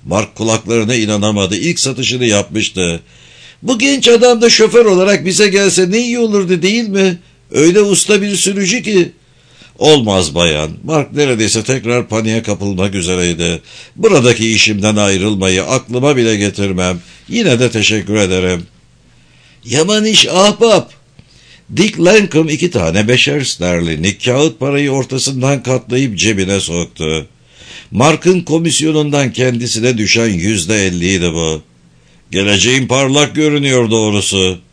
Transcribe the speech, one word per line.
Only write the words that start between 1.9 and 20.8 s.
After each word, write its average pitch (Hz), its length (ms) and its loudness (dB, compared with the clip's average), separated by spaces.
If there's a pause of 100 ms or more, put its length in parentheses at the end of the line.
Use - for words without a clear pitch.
yapmıştı. 101 720 -2 (640)
"Bu 233 180 -2
genç 269 280 0
adam 233 340 4
da 233 80 6
şoför 220 360 4
olarak 185 400 2
bize 190 220 2
gelse 190 440 2
ne 220 80 0
iyi 240 200 -2
olurdu, 196 420 0
değil 214 280 0
mi? 190 280 0 (340)
Öyle 175 300 4
usta 202 400 2
bir 202 140 -4
sürücü 196 480 -2
ki." 180 280 0 (640)
"Olmaz 101 580 2
bayan." 78 340 0 (140)
Mark 147 300 -2
neredeyse 113 500 0
tekrar 120 460 -2
paniğe 110 340 -2
kapılmak 98 520 -4
üzereydi. 85 680 -2 (340)
"Buradaki 120 580 2
işimden 104 420 0
ayrılmayı 98 680 0
aklıma 127 540 -2
bile 113 180 2
getirmem. 95 640 -2 (300)
Yine 180 300 0
de 123 120 2
teşekkür 104 440 -2
ederim." 92 500 0 (1000)
"Yaman 180 400 0
iş 220 220 0
ahbap." 208 680 2 (840)